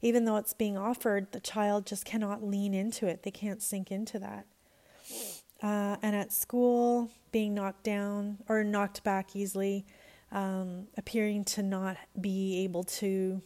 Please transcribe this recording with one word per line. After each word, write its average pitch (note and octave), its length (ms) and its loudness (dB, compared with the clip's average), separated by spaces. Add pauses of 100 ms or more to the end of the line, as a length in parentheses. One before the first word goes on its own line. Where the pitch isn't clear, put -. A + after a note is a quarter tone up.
even A#3 260 6
though G#3+ 100 4
it's G#3 180 0
being G3+ 240 0
offered, G3+ 540 0
the - 80 -10
child G#3 440 2
just - 200 -6
cannot G#3+ 400 -2
lean G3+ 300 0
into G#3 340 0
it. F3 160 -4
They G3+ 80 -4
can't G#3 280 -6
sink G3 300 -4
into G3+ 300 -4
that. G3+ 260 -10 (1120)
Uh, G#3 400 0
and G#3+ 140 0
at G3+ 180 -2
school, A#3+ 800 4 (220)
being G#3+ 200 2
knocked G3 300 -2
down G3+ 560 -2 (100)
or A3 140 4
knocked G3+ 400 0
back G3 320 0
easily, G3 500 -2 (460)
um, F#3+ 560 -4 (100)
appearing G#3 480 0
to - 180 -2
not F#3+ 340 0 (220)
be F#3+ 440 0
able F3+ 220 0
to F#3+ 600 0